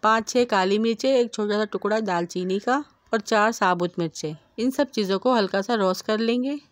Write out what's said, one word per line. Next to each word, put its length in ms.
पाँच 260
छः 160
काली 340
मिर्चें, 320
एक 220
छोटा 220
सा 120
टुकड़ा 340
दालचीनी 600
का 220
और 80
चार 320
साबुत 460
मिर्चें। 340
इन 140
सब 200
चीज़ों 280
को 140
हल्का 280
सा 140
रोस्ट 300
कर 140
लेंगे 400